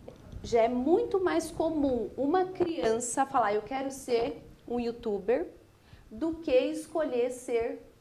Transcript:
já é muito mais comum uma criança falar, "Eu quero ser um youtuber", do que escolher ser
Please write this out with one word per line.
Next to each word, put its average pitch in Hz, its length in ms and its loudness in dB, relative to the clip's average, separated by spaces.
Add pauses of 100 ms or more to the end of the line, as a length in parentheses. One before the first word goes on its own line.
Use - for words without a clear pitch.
(420)
já 233 200 4
é 233 60 6
muito 349 540 2
mais 330 260 2
comum 277 680 0
uma 311 300 2
criança 269 800 0
falar, 240 300 2
"Eu 214 80 0
quero 269 300 -6
ser 247 520 -2 (220)
um 240 140 -2
youtuber", 233 640 -2 (640)
do 320 240 -4
que - 180 -6
escolher 262 760 0
ser 247 560 -4 (140)